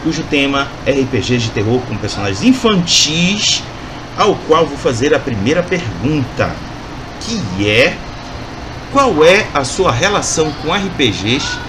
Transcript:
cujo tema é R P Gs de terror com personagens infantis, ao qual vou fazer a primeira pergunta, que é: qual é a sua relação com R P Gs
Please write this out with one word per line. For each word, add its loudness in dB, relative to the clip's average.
cujo 0
tema 0
é 2
R 2
P -2
Gs 0
de -2
terror 0
com -6
personagens -4
infantis, 2
ao 4
qual 4
vou -8
fazer 2
a 2
primeira 0
pergunta, -2
que -2
é: 4
qual 4
é 6
a 0
sua 2
relação 0
com 0
R -2
P 2
Gs -2